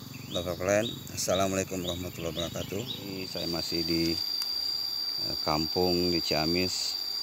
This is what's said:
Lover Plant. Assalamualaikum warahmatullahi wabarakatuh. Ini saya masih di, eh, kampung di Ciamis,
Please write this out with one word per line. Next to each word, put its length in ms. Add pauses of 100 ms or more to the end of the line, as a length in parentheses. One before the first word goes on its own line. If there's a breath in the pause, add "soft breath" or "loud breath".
(280)
Lover 320
Plant. 240 (320)
Assalamualaikum 640
warahmatullahi 560
wabarakatuh. 480 (240)
Ini 160
saya 240
masih 320
di, 320
eh, 1200 (120)
kampung 640
di 80
Ciamis, 720 (300)